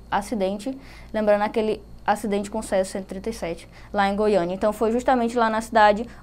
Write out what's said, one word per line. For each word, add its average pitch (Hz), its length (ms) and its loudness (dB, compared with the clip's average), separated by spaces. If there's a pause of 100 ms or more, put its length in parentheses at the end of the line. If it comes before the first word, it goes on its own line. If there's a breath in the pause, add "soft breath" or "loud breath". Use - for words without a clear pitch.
(120)
acidente, 208 680 -2 (360 loud breath)
lembrando 208 280 4
aquele 214 400 0 (240)
acidente 202 460 -2
com 220 100 -4
Césio 190 300 0
cento 190 140 -8
e - 20 -18
trinta 190 220 -8
e 220 40 -4
sete, 170 360 -10 (220 loud breath)
lá 196 180 2
em 202 60 -2
Goiânia. 196 380 2
Então, 208 200 0
foi 220 180 0
justamente 240 460 2
lá 226 120 4
na 220 120 -2
cidade 214 460 4 (160 loud breath)